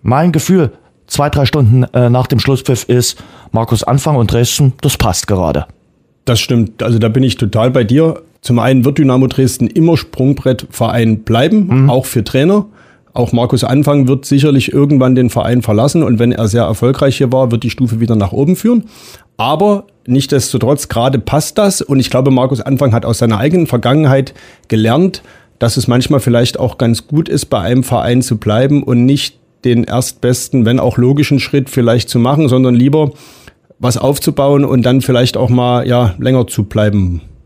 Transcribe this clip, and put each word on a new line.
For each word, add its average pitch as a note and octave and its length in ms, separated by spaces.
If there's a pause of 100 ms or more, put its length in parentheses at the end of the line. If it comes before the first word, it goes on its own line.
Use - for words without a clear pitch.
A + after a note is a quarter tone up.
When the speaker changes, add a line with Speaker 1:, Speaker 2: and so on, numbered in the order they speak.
Speaker 1:
mein D3 300
Gefühl, E3 400 (340)
zwei, C#3+ 240
drei C#3+ 140
Stunden, B2+ 400 (100)
äh, B2 160
nach B2 160
dem C3 120
Schlusspfiff C3 460
ist B2 320 (360)
Markus A2+ 320
Anfang C#3+ 320
und A#2 160
Dresden, B2 480
das - 160
passt - 300
gerade. E2+ 400 (580)
Speaker 2:
Das A#2+ 160
stimmt. A#2 420
Also A#2 160
da A2+ 100
bin B2 140
ich C3 140
total A2+ 340
bei B2+ 140
dir. D3 380 (180)
Zum A#2+ 180
einen B2 260
wird C#3 140
Dynamo C3 280
Dresden B2+ 420
immer E3 280
Sprungbrettverein A#2 1200
bleiben, D3 640
Speaker 1:
Mhm. C#3+ 60
Speaker 2:
auch B2+ 160
für A2 180
Trainer. G3 420 (460)
Auch B2 200
Markus A#2+ 320
Anfang C#3+ 440
wird C3+ 180
sicherlich C#3+ 460
irgendwann C#3 420
den B2+ 160
Verein B2 320
verlassen B2 400
und A2+ 160
wenn A#2+ 140
er A2 160
sehr A2+ 160
erfolgreich B2 520
hier B2+ 160
war, C3 180
wird A2+ 120
die A#2+ 80
Stufe A2+ 280
wieder A2+ 160
nach G2 180
oben D#3 240
führen. A3+ 280 (540)
Aber F3+ 480 (200)
nichtsdestotrotz, C3 840
gerade C3 300
passt - 400
das G3 220
und C#3 180
ich B2+ 120
glaube, C3 200
Markus B2+ 300
Anfang C3+ 320
hat A2+ 140
aus A#2 120
seiner A2+ 200
eigenen D#3 280
Vergangenheit C3+ 680 (340)
gelernt, A#2+ 540 (360)
dass A#2 200
es A2+ 100
manchmal B2+ 320
vielleicht A#2+ 380
auch - 180
ganz A#2 300
gut D3+ 240
ist, - 160
bei A#2 140
einem B2 240
Verein B2 360
zu A#2+ 160
bleiben C3 460
und B2 240
nicht C#3 320 (260)
den B2 200
erstbesten, B2 840
wenn B2 120
auch A#2 200
logischen C#3 420
Schritt - 300
vielleicht A#2 400
zu - 80
machen, C#3+ 300
sondern B2+ 260
lieber C#3 380 (680)
was A#2+ 180
aufzubauen C#3 680
und B2+ 200
dann B2+ 160
vielleicht B2 380
auch B2+ 100
mal, B2 400
ja, B2 300
länger B2+ 280
zu - 180
bleiben. G2+ 580 (240)